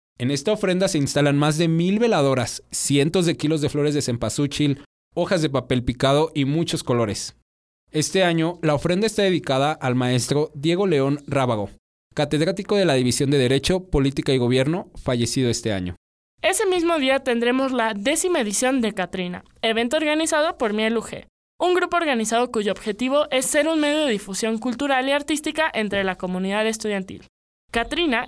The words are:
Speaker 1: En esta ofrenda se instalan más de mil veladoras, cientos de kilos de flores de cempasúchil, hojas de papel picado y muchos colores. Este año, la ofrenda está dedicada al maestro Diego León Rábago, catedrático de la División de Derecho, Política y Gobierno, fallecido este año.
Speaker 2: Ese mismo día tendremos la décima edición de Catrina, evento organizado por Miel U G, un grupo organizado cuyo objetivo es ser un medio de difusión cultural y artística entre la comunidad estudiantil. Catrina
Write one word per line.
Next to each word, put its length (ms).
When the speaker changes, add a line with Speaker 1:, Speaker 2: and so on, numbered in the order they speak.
Speaker 1:
En 140
esta 220
ofrenda 360
se 80
instalan 400
más 220
de 100
mil 300
veladoras, 720
cientos 560
de 100
kilos 240
de 80
flores 240
de 80
cempasúchil, 840
hojas 280
de 80
papel 340
picado 500
y 120
muchos 360
colores. 540
Este 320
año, 380
la 100
ofrenda 340
está 140
dedicada 520
al 240
maestro 580
Diego 320
León 400
Rábago, 420
catedrático 600
de 100
la 100
División 360
de 80
Derecho, 520
Política 420
y 60
Gobierno, 520
fallecido 500
este 220
año. 220
Speaker 2:
Ese 240
mismo 320
día 220
tendremos 500
la 240
décima 460
edición 400
de 120
Catrina, 520
evento 360
organizado 600
por 140
Miel 260
U 40
G, 240
un 140
grupo 220
organizado 540
cuyo 220
objetivo 580
es 160
ser 220
un 100
medio 260
de 60
difusión 480
cultural 500
y 40
artística 600
entre 300
la 140
comunidad 500
estudiantil. 580
Catrina 580